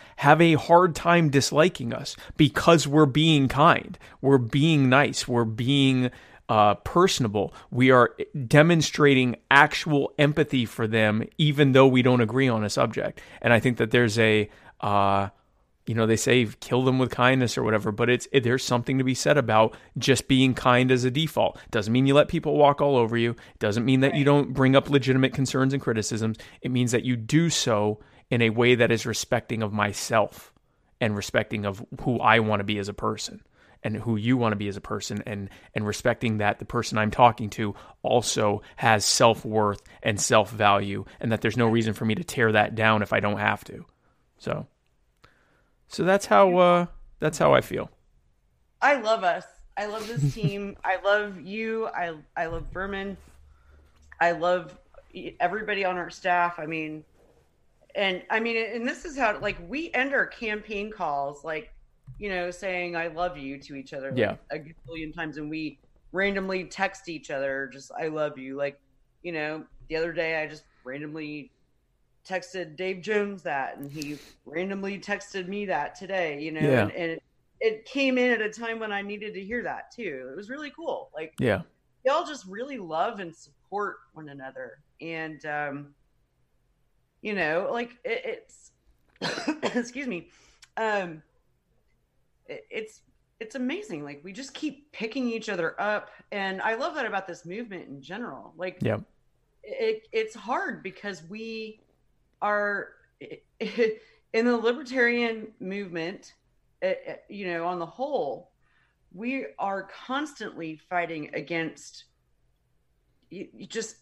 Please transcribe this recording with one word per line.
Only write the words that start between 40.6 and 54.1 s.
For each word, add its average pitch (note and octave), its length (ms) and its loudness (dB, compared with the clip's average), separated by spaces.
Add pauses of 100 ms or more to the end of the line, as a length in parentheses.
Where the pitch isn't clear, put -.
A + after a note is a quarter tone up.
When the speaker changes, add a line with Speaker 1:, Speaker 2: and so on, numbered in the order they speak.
Speaker 1:
and A2+ 100 -2
that G#2+ 80 0
there's A2 160 0
no A#2+ 120 2
reason A2+ 260 2
for - 100 -6
me A2 120 2
to C3 100 -6
tear A2+ 260 2
that G#2+ 240 4
down A2 260 4
if G2+ 120 -2
I A2 80 2
don't G#2 160 -2
have G#2 260 0
to. - 220 -16 (520)
So, - 300 -8 (1200)
so - 160 -4
that's G3 220 2
how, G3 320 6
uh, F3 280 6 (340)
that's D#3 180 -2
how D3 160 4
I - 80 6
feel. - 280 -6 (920)
Speaker 2:
I C#4 180 4
love A3 240 0
us. F3+ 220 -2 (320)
I G#3 80 -6
love G#3+ 240 -8
this A#3+ 240 -2
Speaker 1:
<laughs> - 20 -12
Speaker 2:
team. G3+ 480 -4
I F#3 180 -2
love G3+ 380 0
you. A3 480 -6
I, E3+ 280 -8 (200)
I E3 120 -4
love E3 260 -8
Vermin. G3 420 -8 (1040)